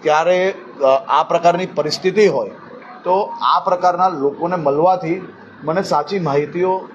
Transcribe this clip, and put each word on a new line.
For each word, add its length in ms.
ત્યારે, 520
અ, 40
આ 160
પ્રકારની 420
પરિસ્થિતિ 640
હોય 240
તો 380
આ 180
પ્રકારના 500
લોકોને 460
મળવાથી 720
મને 180
સાચી 380
માહિતીઓ 760